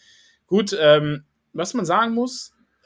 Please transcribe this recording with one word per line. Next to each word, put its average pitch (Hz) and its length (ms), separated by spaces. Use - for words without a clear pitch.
Gut, 202 340
ähm, 147 440
was 160 220
man 233 100
sagen 220 300
muss, 247 400